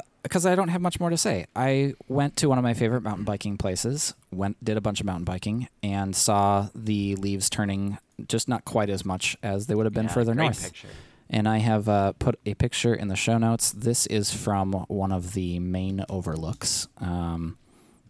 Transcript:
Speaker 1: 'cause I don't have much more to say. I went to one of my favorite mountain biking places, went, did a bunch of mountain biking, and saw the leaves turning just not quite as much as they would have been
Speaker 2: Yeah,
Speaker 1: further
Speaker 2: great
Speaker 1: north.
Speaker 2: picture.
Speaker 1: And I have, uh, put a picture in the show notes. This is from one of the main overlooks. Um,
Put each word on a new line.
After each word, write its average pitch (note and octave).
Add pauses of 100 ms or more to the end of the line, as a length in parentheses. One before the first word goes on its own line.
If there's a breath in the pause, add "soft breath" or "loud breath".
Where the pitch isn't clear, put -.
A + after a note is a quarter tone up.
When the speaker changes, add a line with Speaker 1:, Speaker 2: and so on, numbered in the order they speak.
(300)
Speaker 1:
'cause F3
I F#3
don't F#3
have F3
much F3
more F3
to E3+
say. G#2+ (100)
I C3+ (140)
went C#3
to D3+
one C3
of B2+
my A#2+
favorite A#2
mountain G#2
biking G2+
places, A#2 (180)
went, G2
did A2
a G#2+
bunch G#2
of -
mountain F2+
biking, G#2 (120)
and G2
saw G2+
the G#2
leaves G2
turning G2+ (300)
just A2+
not A#2+
quite G#2+
as F#2+
much F#2
as G2+
they G#2+
would A2
have G#2+
been A2
Speaker 2:
Yeah, A2
Speaker 1:
further A#2
Speaker 2:
great C#3
Speaker 1:
north. B2+
Speaker 2:
picture. - (440 loud breath)
Speaker 1:
And G#2+
I A2
have, A2
uh, G2
put -
a G#2
picture -
in G#2
the F#2+
show A2+
notes. A2+
This A#2
is G#2
from G2 (140)
one G2
of F#2
the F2+
main F#2
overlooks. E2 (140)
Um, E2+ (520 soft breath)